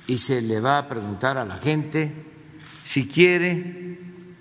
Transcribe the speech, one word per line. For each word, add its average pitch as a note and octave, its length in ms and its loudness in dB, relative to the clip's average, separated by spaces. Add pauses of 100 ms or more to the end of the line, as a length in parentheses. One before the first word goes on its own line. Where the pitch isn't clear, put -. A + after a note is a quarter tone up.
y B2+ 140 -2
se B2+ 240 0
le A2 160 0
va C3+ 180 4
a C#3+ 100 -2
preguntar A2+ 500 -4
a A#2+ 80 -4
la F#2 120 -10
gente D3+ 720 -2 (540)
si - 240 -2
quiere F3+ 920 4 (420)